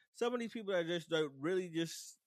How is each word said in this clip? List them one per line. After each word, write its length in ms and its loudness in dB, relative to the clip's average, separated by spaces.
some 200 0
of 60 -2
these 140 -4
people 200 -2
that 140 4
just, 240 0
like, 140 4
really 300 0
just 480 -4